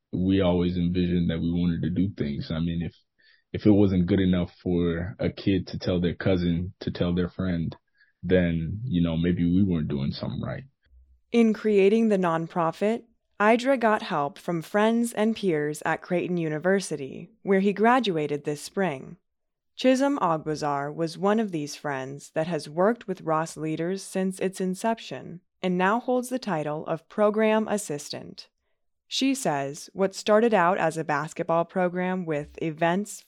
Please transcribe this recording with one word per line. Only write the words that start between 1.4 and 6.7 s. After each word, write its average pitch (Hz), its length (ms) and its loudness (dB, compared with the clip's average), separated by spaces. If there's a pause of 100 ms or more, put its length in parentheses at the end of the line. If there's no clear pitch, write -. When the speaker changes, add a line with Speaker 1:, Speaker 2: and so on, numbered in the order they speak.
Speaker 1:
we 85 100 0
wanted 87 320 0
to 80 80 -2
do 92 260 0
things. 71 340 -4
I 80 100 -2
mean, 85 200 -2
if, - 140 -6 (580)
if - 140 -2
it 107 60 8
wasn't 95 340 4
good 95 140 4
enough 92 320 2 (100)
for 87 560 -2
a 87 100 -2
kid 95 380 -2
to - 120 -8
tell 90 220 -2
their 82 140 0
cousin, 90 640 0